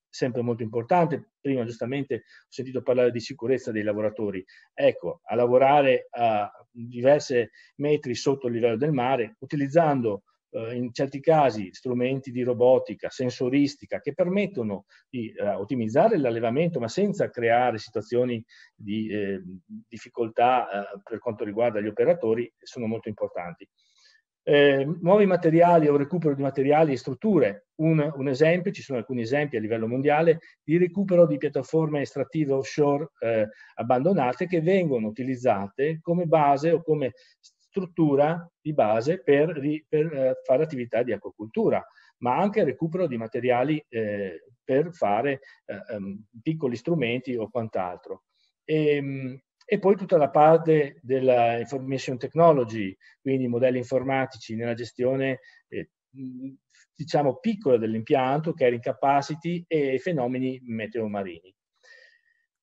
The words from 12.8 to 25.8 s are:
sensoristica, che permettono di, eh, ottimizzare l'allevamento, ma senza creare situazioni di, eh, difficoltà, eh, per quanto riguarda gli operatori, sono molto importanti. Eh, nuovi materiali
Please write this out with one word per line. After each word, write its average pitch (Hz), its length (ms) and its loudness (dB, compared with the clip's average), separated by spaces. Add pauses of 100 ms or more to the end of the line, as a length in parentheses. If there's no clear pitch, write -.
sensoristica, 131 920 -2
che 139 120 -8
permettono 170 720 -4 (240)
di, 117 220 -8
eh, 101 180 -4
ottimizzare 120 680 0
l'allevamento, 127 600 0
ma 117 100 -4
senza 185 420 -2
creare 120 480 2
situazioni 120 680 -4 (300)
di, 110 340 -6
eh, 98 320 -6 (240)
difficoltà, 117 1040 -2
eh, 101 340 -8
per 113 140 -10
quanto 110 260 -8
riguarda 107 380 -2
gli 107 60 -4
operatori, 117 720 -2
sono - 260 -12
molto 110 240 -6
importanti. 90 580 -10 (800)
Eh, 143 400 4 (140)
nuovi 202 260 6
materiali 170 600 4